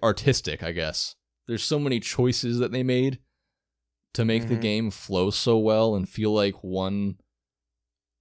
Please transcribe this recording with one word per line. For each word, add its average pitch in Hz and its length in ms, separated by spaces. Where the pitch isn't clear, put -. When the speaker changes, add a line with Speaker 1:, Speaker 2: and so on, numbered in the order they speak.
Speaker 1:
artistic, 107 580
I 82 120
guess. 80 420
There's 113 160
so 151 160
many 135 200
choices 123 600
that 117 120
they 127 120
made 127 360
to 113 120
make 113 220
the 120 80
Speaker 2:
Mm-hmm. 113 60
Speaker 1:
game 107 300
flow 95 380
so 113 280
well 110 380
and 95 120
feel 107 260
like 101 300
one, 95 540